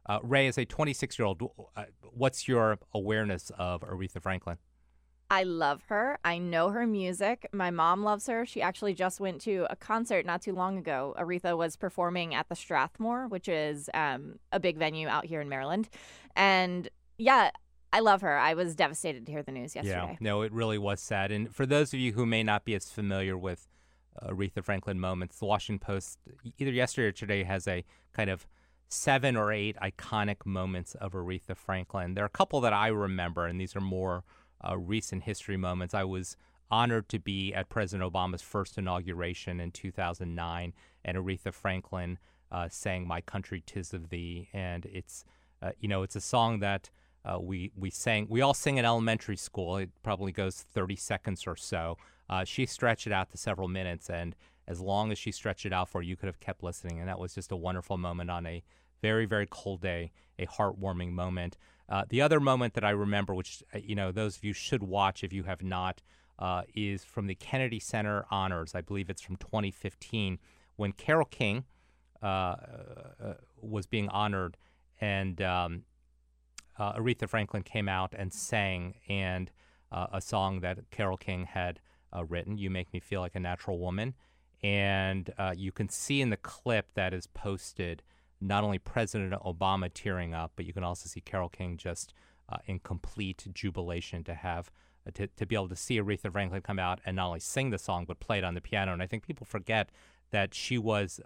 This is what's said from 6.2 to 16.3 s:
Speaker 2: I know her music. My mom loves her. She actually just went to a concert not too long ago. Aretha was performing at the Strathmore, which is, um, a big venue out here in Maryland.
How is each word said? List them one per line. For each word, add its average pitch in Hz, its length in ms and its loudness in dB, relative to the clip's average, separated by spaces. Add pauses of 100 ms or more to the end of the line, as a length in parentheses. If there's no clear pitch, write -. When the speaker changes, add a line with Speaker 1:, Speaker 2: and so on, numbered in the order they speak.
Speaker 2:
I 170 140 2
know 175 320 4
her 233 160 0
music. 196 680 0
My 185 180 0
mom 175 320 6
loves 208 260 2
her. 233 180 0
She - 160 -4
actually 185 320 0
just 185 260 0
went 190 220 -2
to 190 260 2
a - 80 -4
concert 226 480 2
not 175 160 0
too 190 140 -4
long 185 240 0
ago. 139 400 -2
Aretha 175 380 0
was 165 200 0
performing 175 580 0
at - 140 0
the 170 80 -4
Strathmore, 226 720 0
which 190 180 -4
is, 151 460 0
um, 143 460 0 (120)
a - 80 2
big 165 200 2
venue 156 280 0
out 139 200 0
here 156 160 -2
in 143 80 -4
Maryland. 147 400 0 (440)